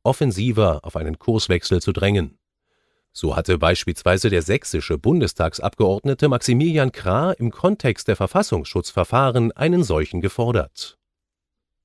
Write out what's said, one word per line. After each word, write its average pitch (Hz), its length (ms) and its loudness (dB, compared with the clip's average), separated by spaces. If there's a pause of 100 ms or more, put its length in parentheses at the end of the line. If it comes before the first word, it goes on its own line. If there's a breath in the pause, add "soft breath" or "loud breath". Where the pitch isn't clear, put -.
offensiver 107 840 0
auf 87 120 -12
einen 80 240 -6
Kurswechsel 95 640 0
zu 98 80 0
drängen. 98 480 0 (760)
So - 220 -4
hatte 87 240 0
beispielsweise 90 720 0
der 87 100 2
sächsische 82 560 -2
Bundestagsabgeordnete 107 1300 0
Maximilian 135 640 2
Krah 127 400 -2
im 117 200 -4
Kontext - 560 -2
der 101 80 2
Verfassungsschutzverfahren 113 1400 0
einen 175 320 0
solchen 80 360 -2
gefordert. 104 760 -2 (880)